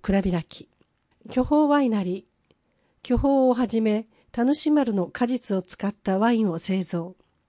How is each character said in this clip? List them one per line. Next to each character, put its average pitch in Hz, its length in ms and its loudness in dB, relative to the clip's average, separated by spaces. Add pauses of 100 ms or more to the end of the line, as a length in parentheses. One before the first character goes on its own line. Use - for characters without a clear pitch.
蔵 196 200 0
開 175 220 -2
き。 - 240 -18 (600)
巨 254 140 0
峰 302 220 2
ワ 285 140 2
イ 269 80 2
ナ 214 140 0
リ 185 240 -6 (240)
ー。 - 40 -20 (480)
巨 247 140 0
峰 269 320 4
を 247 60 4
は 240 120 0
じ 226 140 -2
め、 220 260 0 (240)
田 233 140 -2
主 294 260 0
丸 277 220 2
の 185 140 0
果 - 200 -4
実 233 300 -4
を 185 60 -2
使 - 260 -8
っ 208 60 -6
た 190 240 -2
ワ 226 140 2
イ 226 100 2
ン 202 80 0
を 165 80 -4
製 190 240 -2
造。 170 340 -8 (320)